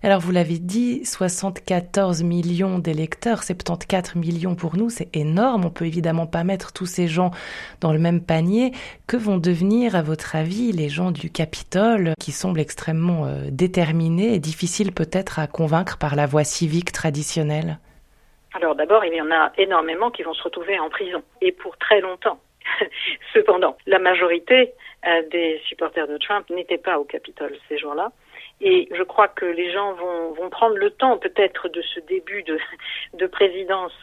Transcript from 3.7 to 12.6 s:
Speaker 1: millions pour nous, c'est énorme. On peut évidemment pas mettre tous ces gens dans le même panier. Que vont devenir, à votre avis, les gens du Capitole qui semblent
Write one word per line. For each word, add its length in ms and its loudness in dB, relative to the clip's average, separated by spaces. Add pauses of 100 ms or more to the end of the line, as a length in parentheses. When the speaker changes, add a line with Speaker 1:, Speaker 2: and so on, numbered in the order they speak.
Speaker 1:
millions 380 -2
pour 220 -4
nous, 120 0
c'est 280 -6
énorme. 480 2
On 60 0
peut 160 -4
évidemment 400 0
pas 180 -2
mettre 280 -2
tous 140 -8
ces 220 0
gens 220 2 (500)
dans 120 2
le 60 2
même 260 2
panier. 460 2 (380)
Que 80 0
vont 220 2
devenir, 580 4
à 60 4
votre 340 -4
avis, 340 0
les 180 0
gens 220 -2
du 220 -6
Capitole 880 2
qui 100 -8
semblent 300 -2